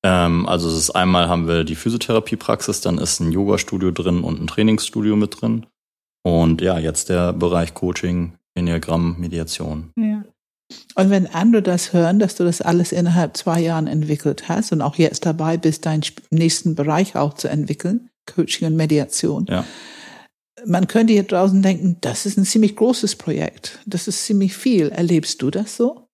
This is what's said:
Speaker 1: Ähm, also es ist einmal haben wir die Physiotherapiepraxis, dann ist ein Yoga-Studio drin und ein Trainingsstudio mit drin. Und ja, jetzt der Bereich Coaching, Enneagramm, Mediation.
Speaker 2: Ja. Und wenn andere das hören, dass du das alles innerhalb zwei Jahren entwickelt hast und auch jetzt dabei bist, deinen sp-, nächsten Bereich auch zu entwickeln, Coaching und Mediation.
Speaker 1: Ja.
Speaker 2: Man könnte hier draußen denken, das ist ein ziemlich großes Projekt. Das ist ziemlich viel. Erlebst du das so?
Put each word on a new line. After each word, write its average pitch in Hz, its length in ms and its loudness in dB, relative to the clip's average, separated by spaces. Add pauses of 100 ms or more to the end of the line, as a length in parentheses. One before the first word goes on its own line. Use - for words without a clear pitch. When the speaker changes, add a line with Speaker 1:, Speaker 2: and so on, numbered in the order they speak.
Speaker 1:
Ähm, 87 420 4
also 85 200 0
es 82 80 -2
ist 78 160 -2
einmal 90 380 2
haben 85 180 0
wir 82 160 0
die 78 120 -4
Physiotherapiepraxis, 110 1040 -2
dann 87 160 0
ist - 240 -4
ein 82 100 0
Yoga-Studio 95 600 0
drin 87 340 0
und 82 160 -4
ein 82 60 -6
Trainingsstudio 107 680 0
mit 104 260 0
drin. 113 240 -2 (600)
Und 82 340 4
ja, 90 180 0
jetzt 80 300 -4
der 90 240 0
Bereich 85 420 0
Coaching, 87 600 -4 (200)
Enneagramm, 85 640 0
Mediation. 80 800 -6
Speaker 2:
Ja. 214 280 -2 (680)
Und 190 140 4
wenn 196 180 4
andere 208 340 4
das 180 320 0
hören, 175 260 4
dass 196 160 0
du - 80 0
das 170 160 2
alles 170 320 2
innerhalb 175 460 2
zwei 170 240 0
Jahren 160 260 0
entwickelt 151 640 -2
hast 196 240 -2
und 156 80 0
auch 139 160 -2
jetzt - 280 0
dabei 165 300 0
bist, 160 300 -2
deinen 156 180 0
sp-, - 160 -10 (100)
nächsten 160 460 2
Bereich 156 400 0
auch 143 200 0
zu - 120 -8
entwickeln, 156 640 -4 (200)
Coaching - 380 -2
und 160 80 0
Mediation. 151 720 0
Speaker 1:
Ja. - 160 -2 (1000)
Speaker 2:
Man 180 220 0
könnte 226 260 4
hier 202 100 4
draußen 190 380 2
denken, 185 400 2
das - 240 -6
ist 202 120 -4
ein 196 60 2
ziemlich 208 320 2
großes 226 400 0
Projekt. - 720 -6
Das 185 240 -6
ist - 160 -6
ziemlich 196 320 2
viel. 185 320 2
Erlebst 165 520 0
du 131 80 0
das 202 280 -6
so? 247 360 -2